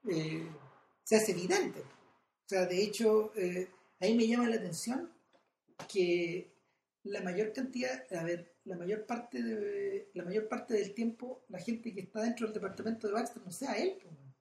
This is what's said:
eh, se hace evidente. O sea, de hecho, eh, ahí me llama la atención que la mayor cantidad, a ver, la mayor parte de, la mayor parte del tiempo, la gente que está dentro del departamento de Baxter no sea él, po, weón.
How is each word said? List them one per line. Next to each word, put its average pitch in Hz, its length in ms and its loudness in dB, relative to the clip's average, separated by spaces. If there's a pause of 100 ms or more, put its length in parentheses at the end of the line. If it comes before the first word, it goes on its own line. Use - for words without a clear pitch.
(100)
eh, 160 360 -2 (580)
se 220 120 6
hace 214 160 6
evidente. 180 480 2
O - 680 -20
sea, 185 180 2
de 180 160 2
hecho, 214 540 4
eh, 180 320 0 (320)
ahí 208 140 6
me 226 120 6
llama 233 220 4
la 226 80 2
atención 226 540 -4 (840)
que 175 580 2 (540)
la 202 180 -4
mayor 190 300 0
cantidad, 254 600 -4
a 170 120 -2
ver, 170 300 -2 (100)
la 185 120 -6
mayor 190 300 -2
parte 240 360 -4
de, 202 720 -2
la 175 100 -6
mayor 214 240 -2
parte - 260 -4
del 202 200 0
tiempo, 233 540 -4
la 175 100 -10
gente 226 360 -4
que 190 60 -8
está 214 220 -6
dentro 226 240 0
del 214 80 -4
departamento 208 520 -4
de 202 80 0
Baxter 247 280 -2
no 185 80 -12
sea 247 240 -4
él, 370 280 0
po, - 60 -20
weón. 139 200 -20 (120)